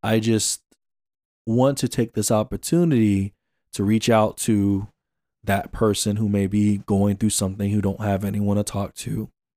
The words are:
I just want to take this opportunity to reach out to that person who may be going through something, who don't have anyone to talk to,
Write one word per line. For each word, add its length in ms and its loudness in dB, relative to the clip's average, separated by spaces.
I 180 0
just 420 0
want 320 2
to 100 -2
take 260 -2
this 180 -2
opportunity 1000 2
to 100 -4
reach 260 2
out 280 2
to 500 0
that 280 -2
person 440 0
who 120 -2
may 200 2
be 320 2
going 380 0
through 120 0
something, 420 -2
who 100 0
don't 200 -4
have 240 -2
anyone 320 -2
to 60 0
talk 320 -6
to, 340 -8